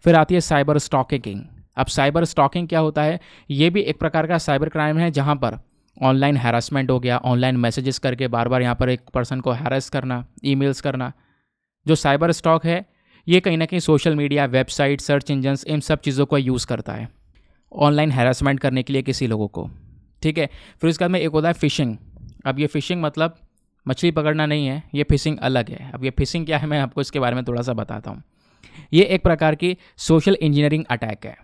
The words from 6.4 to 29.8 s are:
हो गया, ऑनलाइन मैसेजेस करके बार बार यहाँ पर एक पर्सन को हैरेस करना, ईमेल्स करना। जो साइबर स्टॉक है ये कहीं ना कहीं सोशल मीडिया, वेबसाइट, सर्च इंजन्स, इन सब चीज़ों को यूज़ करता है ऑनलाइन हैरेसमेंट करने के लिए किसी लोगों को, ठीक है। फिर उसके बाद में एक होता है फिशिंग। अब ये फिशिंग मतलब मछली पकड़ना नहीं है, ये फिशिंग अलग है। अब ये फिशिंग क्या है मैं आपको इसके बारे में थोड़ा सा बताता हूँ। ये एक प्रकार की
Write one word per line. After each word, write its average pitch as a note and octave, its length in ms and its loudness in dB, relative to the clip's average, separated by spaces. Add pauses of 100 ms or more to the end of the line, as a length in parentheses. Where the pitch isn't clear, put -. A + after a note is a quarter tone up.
हो B2+ 100 2
गया, B2 180 0
ऑनलाइन B2+ 380 0
मैसेजेस B2 420 -2
करके B2+ 300 -2
बार A#2 200 0
बार B2+ 140 2
यहाँ B2 120 0
पर B2+ 140 0
एक B2+ 120 0 (140)
पर्सन B2+ 260 -2
को B2+ 100 -2
हैरेस C3 400 -2
करना, B2+ 360 -4 (180)
ईमेल्स C#3 360 0
करना। C3 320 -6 (760)
जो D#3 80 4
साइबर D3+ 380 2
स्टॉक D#3+ 340 2
है E3+ 280 -4 (340)
ये F3 120 6
कहीं E3+ 180 0
ना E3 80 0
कहीं C#3 140 -2
सोशल D#3 360 2
मीडिया, C#3+ 280 0
वेबसाइट, C3+ 560 0
सर्च C#3+ 300 -2
इंजन्स, C#3 340 -2
इन D3+ 160 -2
सब - 200 -2
चीज़ों C#3 260 0
को D3 120 0
यूज़ B2+ 280 -2
करता A2+ 260 -6
है A2 160 -10 (640)
ऑनलाइन D3 380 2
हैरेसमेंट C3 500 0
करने C3 220 0
के C#3 100 -6
लिए C3+ 100 0
किसी C3+ 240 -2
लोगों G#2+ 220 -2
को, - 220 -10 (520)
ठीक D#3 160 0
है। D3 120 -2 (300)
फिर D#3+ 100 2
उसके E3 140 0
बाद F3 60 0
में F3+ 100 0
एक D#3+ 100 -2
होता D#3 180 2
है E3+ 60 2
फिशिंग। C3+ 420 -2 (500)
अब C3+ 120 -2
ये D3 80 0
फिशिंग E3 360 -4
मतलब D#3 340 -2 (520)
मछली E3+ 220 0
पकड़ना D3+ 360 0
नहीं D3 200 0
है, C3+ 160 -6 (120)
ये C#3+ 80 0
फिशिंग D3 360 0
अलग B2 320 -2
है। - 220 -14
अब B2+ 120 -10
ये C3 60 -2
फिशिंग D3+ 360 -4
क्या D#3 120 0
है D3+ 80 -2
मैं D3+ 140 0
आपको C3+ 200 -4
इसके C#3 200 -4
बारे B2 140 0
में B2+ 100 -4
थोड़ा A#2+ 180 -4
सा B2 100 -4
बताता A2 380 -8
हूँ। - 120 -14 (680)
ये E3+ 120 6
एक F#3+ 180 0
प्रकार D#3+ 320 2
की F3 220 -2 (200)